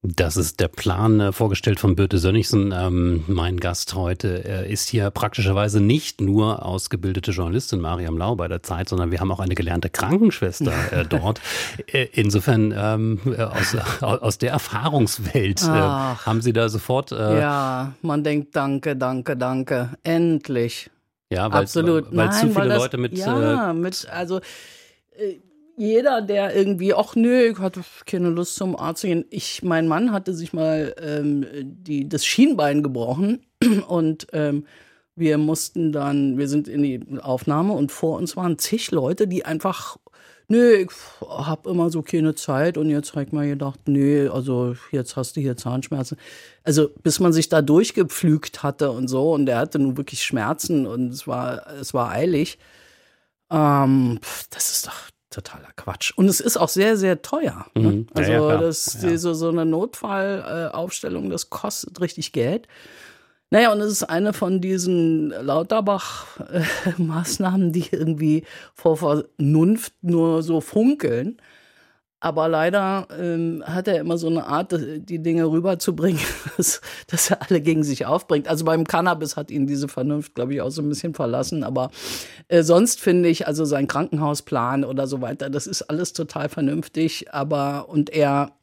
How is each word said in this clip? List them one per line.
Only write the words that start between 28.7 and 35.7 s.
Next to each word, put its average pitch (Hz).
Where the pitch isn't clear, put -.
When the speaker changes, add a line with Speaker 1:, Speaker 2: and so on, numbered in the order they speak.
Speaker 2:
Arzt -
zu 208
gehen.“ 170
Ich, -
mein 165
Mann 202
hatte 190
sich 165
mal, 156
ähm, 147
die, 147
das 147
Schienbein 151
gebrochen 139
<clears throat> 214
und, 160
ähm, 147
wir 156
mussten 156